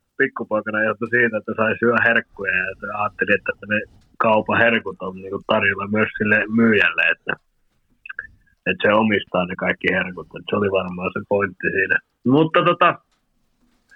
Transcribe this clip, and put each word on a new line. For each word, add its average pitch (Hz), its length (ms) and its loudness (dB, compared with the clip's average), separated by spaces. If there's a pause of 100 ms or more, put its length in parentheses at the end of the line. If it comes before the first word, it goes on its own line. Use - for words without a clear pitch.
(160)
pikkupoikana 107 680 -2
johtu 110 220 -2
siitä, 117 320 0
että 107 180 -8
sai 110 220 0
syödä 117 260 2
herkkuja 113 520 0
ja 98 460 -6
ajattelin, 104 320 0
että - 180 -4 (160)
ne 104 120 0 (380)
kaupan 107 400 2
herkut 110 440 0
on 95 120 -8
niinku 95 320 -10
tarjolla 98 400 0
myös 107 220 0 (100)
sille 107 300 2
myyjälle, 101 540 2 (100)
että, - 200 -6 (1300)
että 95 220 0
se 104 60 4
omistaa 104 520 2
ne 92 100 -8
kaikki 92 360 -4
herkut. 90 340 -4
Et 92 240 -18
se 110 60 -2
oli 101 140 0
varmaan 92 420 -4
se - 160 -6
pointti 98 420 -2
siinä. 95 260 -2 (300)
Mutta 160 380 4
tota, 175 340 2 (960)